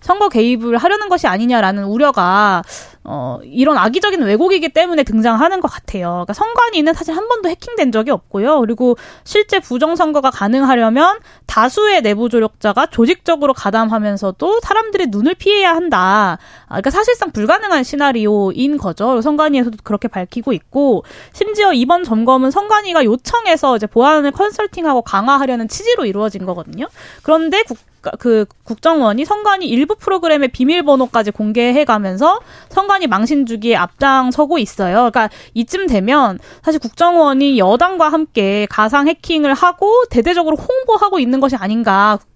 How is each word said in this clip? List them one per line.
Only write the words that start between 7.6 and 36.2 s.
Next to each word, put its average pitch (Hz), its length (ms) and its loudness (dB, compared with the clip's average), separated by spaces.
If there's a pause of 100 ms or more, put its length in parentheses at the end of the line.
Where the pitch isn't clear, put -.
적이 220 180 -2
없고요. 240 500 -2
그리고 240 360 0 (260)
실제 403 360 0
부정선거가 302 720 0
가능하려면 254 880 2 (260)
다수의 349 560 0
내부 214 280 0
조력자가 220 580 0
조직적으로 285 640 0
가담하면서도 214 1080 -2
사람들의 403 500 -2
눈을 240 240 0
피해야 392 400 2
한다. 202 640 0 (280)
아, - 20 -20
그러니까 196 220 -4
사실상 427 420 0
불가능한 320 520 0
시나리오인 247 920 0
거죠. 226 440 -2
선관위에서도 254 640 0
그렇게 226 260 -4
밝히고 220 440 -8
있고, 262 500 0 (300)
심지어 415 400 0
이번 285 300 2
점검은 254 480 2
선관위가 403 540 0
요청해서 294 720 0
이제 208 100 -6
보안을 285 440 2
컨설팅하고 359 720 -2
강화하려는 240 680 -2
취지로 440 360 -2
이루어진 202 400 -6
거거든요. 175 420 -10 (360)
그런데 320 400 2
국-, 233 140 -10 (420)
그 220 260 0 (180)
국정원이 262 600 0
선관위 415 420 0
일부 294 280 0
프로그램의 320 540 0
비밀번호까지 262 800 0
공개해가면서 240 1080 0 (300)
선관위 381 380 0
망신 240 380 0
주기에 226 300 -2
앞장서고 269 840 0
있어요. 190 360 -2 (160)
그러니까 220 180 0 (240)
이쯤 359 340 -4
되면 226 520 0 (240)